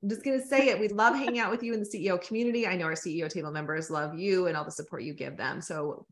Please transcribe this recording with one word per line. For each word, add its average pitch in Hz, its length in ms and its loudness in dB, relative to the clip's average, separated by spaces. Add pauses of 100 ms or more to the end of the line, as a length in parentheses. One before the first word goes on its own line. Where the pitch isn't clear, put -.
I'm 202 60 0
just 214 160 -2
gonna 269 200 2
say 269 240 6
it. 196 120 2
We 214 80 2
love 220 260 6
hanging 269 240 0
out 214 140 2
with 240 100 -2
you 233 120 -2
in 220 40 0
the 208 80 -2
C 202 200 -4
E 196 40 4
O 180 80 4
community. 233 480 0
I 185 100 2
know 165 100 0
our 160 100 0
C 165 220 -4
E 170 40 0
O 156 60 -2
table 156 240 -4
members 156 360 -2
love 151 300 -2
you 185 300 4
and 160 80 0
all 151 80 -2
the - 80 -10
support 131 320 -8
you 143 100 -6
give 139 220 -8
them. 131 240 -4
So 151 520 -6